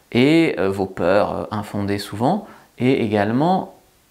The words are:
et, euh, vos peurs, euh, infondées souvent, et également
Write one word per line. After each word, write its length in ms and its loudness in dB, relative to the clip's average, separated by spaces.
et, 460 4
euh, 120 0
vos 160 -4
peurs, 460 0
euh, 180 -6
infondées 480 -4
souvent, 480 -2
et 260 2
également 680 0